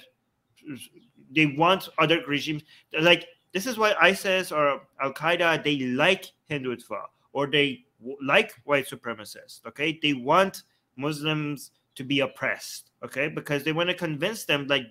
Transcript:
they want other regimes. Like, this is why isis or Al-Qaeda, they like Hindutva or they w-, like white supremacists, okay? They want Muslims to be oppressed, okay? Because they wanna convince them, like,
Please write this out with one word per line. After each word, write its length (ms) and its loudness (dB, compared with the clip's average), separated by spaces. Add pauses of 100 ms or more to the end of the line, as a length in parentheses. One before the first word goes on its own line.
(1300)
they 120 6
want 420 2 (100)
other 300 2
regimes. 340 -4 (380)
Like, 260 6 (260)
this 140 -4
is 120 -4
why 220 4
isis 520 2
or 300 2 (200)
Al-Qaeda, 640 0
they 220 0
like 400 2 (220)
Hindutva 520 -6 (320)
or 160 -2
they 360 2 (160)
w-, 220 -12
like 400 2
white 240 0
supremacists, 800 -12
okay? 340 -4
They 120 0
want 500 2 (320)
Muslims 800 -4 (240)
to 80 -10
be 160 0
oppressed, 720 -4 (140)
okay? 220 -4
Because 380 -4
they 80 0
wanna 220 -2
convince 500 -4
them, 240 0
like, 220 0